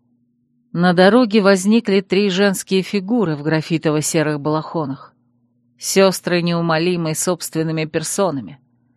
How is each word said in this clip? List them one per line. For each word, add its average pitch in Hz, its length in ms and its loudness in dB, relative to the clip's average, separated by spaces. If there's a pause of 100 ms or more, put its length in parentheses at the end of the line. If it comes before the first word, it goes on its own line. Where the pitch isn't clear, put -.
(720)
На 175 220 2
дороге 202 480 4
возникли 196 580 2
три 196 300 0
женские 190 520 0
фигуры 196 540 -2
в 143 80 -10
графитово-серых 156 960 0
балахонах. 151 760 -6 (640)
Сёстры 180 640 0
неумолимой 170 720 0
собственными 160 680 -4
персонами. 156 760 -4 (380)